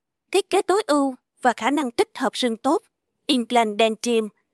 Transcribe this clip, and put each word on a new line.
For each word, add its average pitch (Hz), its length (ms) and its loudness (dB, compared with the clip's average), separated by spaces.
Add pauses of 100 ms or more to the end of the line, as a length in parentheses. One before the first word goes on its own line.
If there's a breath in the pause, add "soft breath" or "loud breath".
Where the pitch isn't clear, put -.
(300)
thiết - 200 0
kế 381 120 0
tối 392 240 0
ưu 277 280 0 (280)
và 247 140 4
khả 226 140 -2
năng 285 200 -2
tích - 280 -4
hợp 247 180 -4
sưng 226 200 -2
tốt, 311 260 -2 (440)
implant 233 520 0
Dentium 220 500 0 (260)